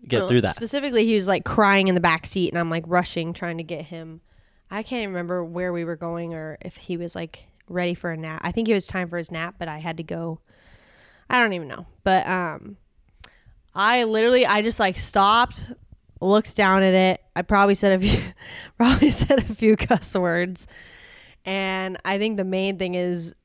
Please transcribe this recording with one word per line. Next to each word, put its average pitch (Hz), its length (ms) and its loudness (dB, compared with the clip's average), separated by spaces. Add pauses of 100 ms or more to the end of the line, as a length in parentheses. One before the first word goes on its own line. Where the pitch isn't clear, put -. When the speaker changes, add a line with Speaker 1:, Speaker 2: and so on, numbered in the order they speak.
Speaker 1:
get 123 140 0
Speaker 2:
No, 185 80 -2
Speaker 1:
through 123 140 6
that? 98 120 -2
Speaker 2:
specifically, 240 500 -2
he 226 120 2
was, 185 100 0
like, 190 180 0
crying 196 440 4
in 185 80 4
the 175 40 0
back 160 240 0
seat, 180 260 -2
and 175 80 -4
I'm, 170 120 -2
like, 165 160 -4
rushing, 170 460 -2
trying 170 260 -8
to 165 60 -10
get 156 220 -10
him. 160 340 -16 (500)
I 208 140 -8
can't 247 180 -8
even 196 120 -6
remember 175 300 -4
where 175 280 -4
we 170 120 -4
were 165 120 -6
going 170 380 -8
or 156 280 -10
if 180 140 -14
he - 200 -8
was, 170 200 -10
like, 165 280 -12 (240)
ready 175 260 -2
for 170 180 -6
a 160 40 -8
nap. 160 280 -10
I 175 80 -4
think 226 160 -2
it 220 60 4
was 185 120 0
time 180 220 -6
for 175 100 -8
his 165 140 -8
nap, 170 260 -8
but - 100 -8
I 151 100 -10
had 160 200 -8
to 170 60 -10
go. 165 340 -8 (880)
I 247 120 2
don't 220 120 2
even 170 160 -6
know. - 180 -14 (180)
But, 190 240 4
um, 180 480 -6 (1000)
I 233 300 2
literally, 226 420 4
I 208 160 2
just, 226 180 -2
like, 190 160 2
stopped, 214 640 2 (580)
looked 202 360 2
down 190 260 4
at 190 120 6
it. 185 280 4 (140)
I 180 60 -2
probably 202 320 4
said 196 180 4
a 185 140 4
few, - 160 2 (280)
<laughs> - 280 -18
probably 269 320 6
said - 280 2
a 220 160 -2
few 220 220 4
cuss - 400 -2
words. 180 500 -2 (800)
And 190 600 -4
I 196 140 -2
think 214 200 -2
the 190 60 -2
main 190 340 -2
thing 180 180 -4
is 180 380 -4 (100)